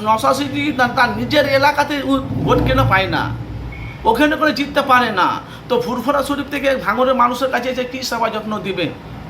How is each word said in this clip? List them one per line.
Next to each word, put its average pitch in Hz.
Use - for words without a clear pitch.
নওশাদ 220
সিদ্দিকী 285
তার, 247
তার 247
নিজের 269
এলাকাতে 285
উ-, 262
ভোট 247
কেন 262
পায় 190
না, 143
ওখানে 220
করে 294
জিততে 277
পারে 247
না, 151
তো 240
ফুরফুরা 247
শরীফ 285
থেকে 277
ভাঙরের 254
মানুষের 247
কাছে 247
এসে 254
কী 254
সেবা 226
যত্ন 214
দিবে 175